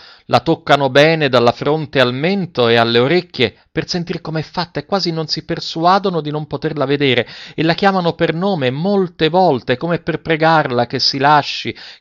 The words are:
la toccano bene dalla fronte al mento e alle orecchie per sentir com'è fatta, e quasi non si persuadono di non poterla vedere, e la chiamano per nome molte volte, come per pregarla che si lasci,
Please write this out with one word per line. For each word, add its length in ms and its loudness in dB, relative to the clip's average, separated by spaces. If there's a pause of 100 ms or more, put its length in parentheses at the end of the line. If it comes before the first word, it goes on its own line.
(280)
la 120 2
toccano 500 0
bene 380 4
dalla 240 4
fronte 480 -2
al 140 2
mento 560 -2
e 80 4
alle 220 4
orecchie 580 0 (120)
per 200 -6
sentir 320 -6
com'è 200 -6
fatta, 380 -6
e 60 -10
quasi 260 -2
non 160 -6
si 160 -8
persuadono 760 0
di 100 -6
non 160 -6
poterla 380 -4
vedere, 420 2 (280)
e 80 -4
la 100 2
chiamano 400 0
per 200 -2
nome 360 -2
molte 580 -2
volte, 480 2
come 240 -4
per 220 -6
pregarla 680 0
che 120 -6
si 180 -2
lasci, 580 0 (260)